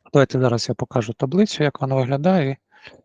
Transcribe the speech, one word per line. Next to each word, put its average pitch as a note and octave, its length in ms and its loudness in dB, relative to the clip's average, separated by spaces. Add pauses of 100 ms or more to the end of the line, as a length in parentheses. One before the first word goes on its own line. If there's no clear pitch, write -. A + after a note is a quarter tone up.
(120)
Давайте C3+ 280 4
зараз A#2 280 0
я A#2+ 60 -2
покажу A#2 380 -4
таблицю, E3 520 0
як C#3+ 160 -2
вона C3+ 140 -2
виглядає, C#3 600 0 (480)